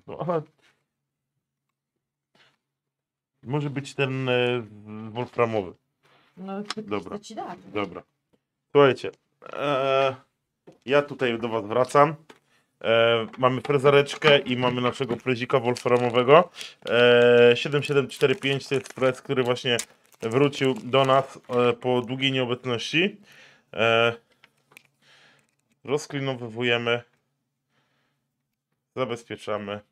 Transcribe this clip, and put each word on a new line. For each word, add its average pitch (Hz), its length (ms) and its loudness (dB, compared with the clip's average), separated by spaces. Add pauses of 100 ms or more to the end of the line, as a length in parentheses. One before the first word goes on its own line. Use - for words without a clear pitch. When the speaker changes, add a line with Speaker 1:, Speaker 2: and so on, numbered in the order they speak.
Speaker 1:
No, - 120 -12 (100)
ale 165 140 -2 (3000)
może 143 280 -4
być 139 240 -8
ten, 131 340 -4
e, 123 340 0 (480)
wolframowy. 110 600 -2 (640)
Speaker 2:
No, 196 340 -12
chcę, 220 120 -12
Speaker 1:
Dobra. 202 340 -8
Speaker 2:
chcę 208 80 -18
ci 220 100 -18
dać. 220 240 -12 (160)
Speaker 1:
Dobra. 90 280 -8 (680)
Słuchajcie, 135 400 4 (420)
e, 135 640 -2 (720)
ja 139 160 4
tutaj 123 360 -4
do 117 100 -6
was 110 180 -4
wracam. 127 480 2 (720)
E, 117 420 2 (120)
mamy 127 220 0
frezareczkę 143 800 4
i 127 180 -2
mamy 123 240 0
naszego 120 360 -2
frezika 123 440 -2
wolframowego. 123 880 4 (380)
E, 120 680 6
siedem 143 260 -2
siedem 139 260 0
cztery 135 260 0
pięć 139 340 -4
to 143 60 -2
jest - 180 -6
frez, 127 300 -2
który 127 200 -4
właśnie 120 340 -2 (440)
wrócił 135 540 0
do 120 300 0
nas, 135 340 0 (100)
e, 123 240 0
po 123 300 -2
długiej 131 300 -4
nieobecności. 131 840 -4 (560)
E, 117 420 2 (1700)
rozklinowujemy. 120 1160 -4 (1900)
Zabezpieczamy. 104 840 -8 (120)